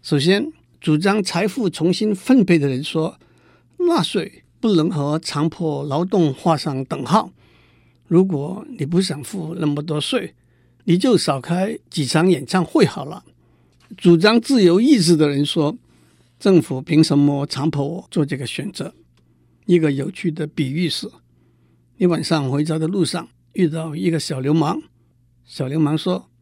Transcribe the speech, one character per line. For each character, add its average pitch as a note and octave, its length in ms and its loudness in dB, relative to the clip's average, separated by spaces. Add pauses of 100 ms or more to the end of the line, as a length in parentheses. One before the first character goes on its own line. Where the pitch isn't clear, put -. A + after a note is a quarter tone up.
首 D3 180 0
先， G3+ 320 0 (280)
主 D3+ 180 0
张 G3+ 240 0
财 F#3 260 -2
富 G#3 220 -2
重 E3+ 240 0
新 G#3+ 200 -2
分 B3+ 300 4
配 E3+ 140 4
的 C#3+ 100 0
人 C3+ 160 -4
说： D#3+ 340 -4 (640)
“纳 F4 220 2
税 - 420 -4 (160)
不 A3 140 2
能 D#3 160 2
和 D3 300 -2
强 D3+ 300 -2
迫 D3 340 -6
劳 D3+ 200 -2
动 F3 300 2
画 E3 240 0
上 C#3 280 -4
等 C#3 200 -8
号。 F#3+ 260 2 (760)
如 F3+ 180 4
果 E3 400 -6 (120)
你 C#3+ 80 -4
不 E3+ 160 0
想 D#3 220 -4
付 E3+ 340 -10
那 E3 80 -4
么 D3 160 0
多 D3+ 180 -4
税。” G3 340 -4 (520)
你 F3 120 4
就 A3+ 200 4
少 C#3 220 -2
开 F#3 380 -4 (120)
几 D3 160 -4
场 E3 240 2
演 C#3 160 2
唱 F#3 180 0
会 B3+ 220 2
好 C3+ 200 -6
了。 E3 180 -14 (760)
主 E3+ 200 6
张 G#3+ 220 4
自 A#3 240 2
由 F3 160 6
意 C4 180 6
志 E3+ 200 4
的 D3+ 100 4
人 C#3+ 180 0
说： D#3 320 -2 (640)
“政 F#3 220 6
府 C3 200 -6
凭 D#3 220 2
什 D3 140 2
么 C#3+ 280 2
强 C#3+ 240 -4
迫 C#3+ 160 -4
我 E3 240 -10
做 D3+ 160 0
这 C#3 120 -6
个 C3 100 -8
选 - 240 -8
择？” - 220 -12 (720)
一 F3 120 4
个 D#3 140 2
有 C#3 180 -4
趣 - 220 -6
的 D3+ 160 -8
比 C3 240 -4
喻 E3 160 -2
是： - 240 -8 (840)
你 F#3 80 0
晚 E3 180 2
上 C#3+ 260 0
回 C#3+ 140 0
家 D#3+ 160 -2
的 D#3+ 80 -2
路 F#3 160 0
上 E3 240 -4 (260)
遇 F3+ 140 2
到 D#3+ 260 -6
一 F3 160 -2
个 E3 80 0
小 C#3+ 220 -6
流 C#3 140 0
氓， E3 280 0 (640)
小 - 240 -8
流 D3 100 -6
氓 D3+ 200 0
说 F#3 320 -4 (120)